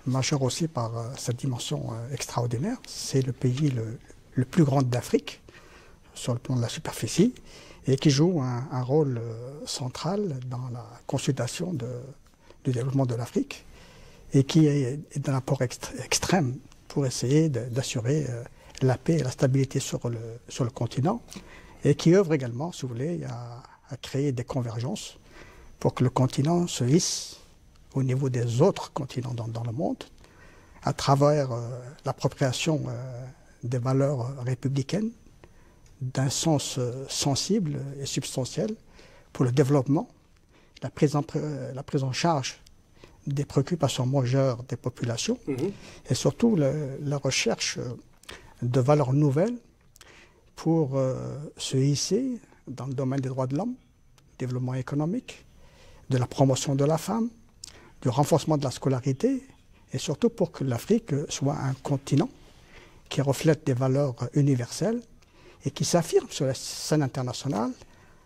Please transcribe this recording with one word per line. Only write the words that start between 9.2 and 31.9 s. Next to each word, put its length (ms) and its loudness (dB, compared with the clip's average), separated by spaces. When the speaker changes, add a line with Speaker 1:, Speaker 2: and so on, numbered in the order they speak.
Speaker 1:
central 720 -4
dans 240 -6
la 140 -10
consolidation 640 -2
de, 140 -4
du 80 2
développement 360 0
de 80 -2
l'Afrique, 500 -4
et 120 8
qui 240 6
est, 320 0
est 60 -4
d'un 140 0
apport 300 0
ext-, 280 -6
extrême 520 2
pour 200 0
essayer 420 2
de, 120 -2
d'assurer, 680 -2
euh, 140 -8
la 160 4
paix 160 0
et 100 2
la 80 -2
stabilité 480 2
sur 300 -4
le, 80 -4
sur 160 -2
le 40 -2
continent, 520 0
et 100 6
qui 200 6
œuvre 180 6
également, 400 -2
si 80 -14
vous 80 -6
voulez, 340 -4
à, 400 -12
à 80 -10
créer 360 -2
des 100 -4
convergences 760 -4
pour 140 2
que 100 0
le 60 6
continent 580 2
se 160 -4
hisse 540 2
au 100 0
niveau 260 0
des 320 0
autres 300 4
continents 420 -6
dans, 140 -6
dans 160 -6
le 80 -4
monde, 320 -4
à 80 0
travers, 640 4
euh, 80 -4